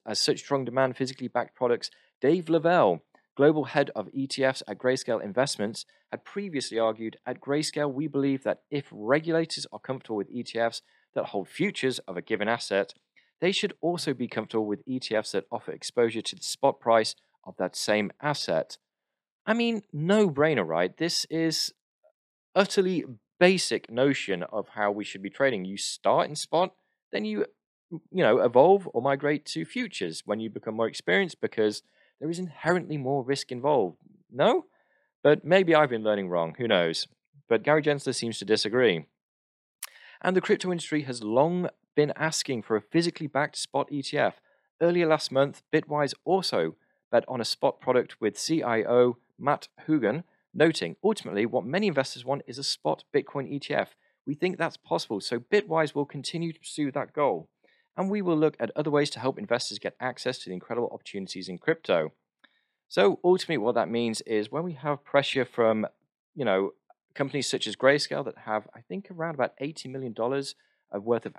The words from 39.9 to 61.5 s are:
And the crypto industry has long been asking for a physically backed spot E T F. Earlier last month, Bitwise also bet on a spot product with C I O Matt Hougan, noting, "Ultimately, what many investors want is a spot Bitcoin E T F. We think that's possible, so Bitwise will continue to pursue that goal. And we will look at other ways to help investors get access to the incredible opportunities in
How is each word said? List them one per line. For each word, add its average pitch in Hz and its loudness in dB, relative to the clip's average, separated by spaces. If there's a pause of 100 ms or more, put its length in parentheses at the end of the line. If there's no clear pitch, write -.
And 185 0
the 185 2
crypto 180 0
industry 151 -2
has 123 -8
long 156 2 (260)
been 147 2
asking 139 -2
for 110 0
a 104 -2
physically 165 0
backed 143 -2
spot - -4
E 139 -6
T 143 -4
F. - 0 (420)
Earlier 175 4
last 156 2
month, 135 0 (100)
Bitwise 147 0 (120)
also 113 0 (340)
bet 117 4
on 123 -4
a 117 -2
spot - -2
product - 0
with 104 -2
C 160 0
I 113 0
O 123 4 (220)
Matt 139 -2 (180)
Hougan, 147 0 (280)
noting, 151 2
"Ultimately, 117 0
what 113 -2
many 180 -2
investors 135 -2
want 135 -4
is 123 -14
a 139 -10
spot - -4 (100)
Bitcoin 139 -4
E 143 -6
T - -8
F. 127 -2 (300)
We 143 -4
think 180 -2
that's 160 -4
possible, - -4
so 120 -4
Bitwise 160 0
will 143 -2
continue 165 -8
to - -18
pursue 147 -6
that 135 -6
goal. 107 0 (480)
And 190 -2
we 208 -2
will 175 2
look 151 2
at 113 -4
other 151 -2
ways 147 2
to - -12
help 127 -2
investors 107 -4
get - -8
access 127 -6
to - -12
the 92 -8
incredible 117 -6
opportunities 95 -12
in 90 -10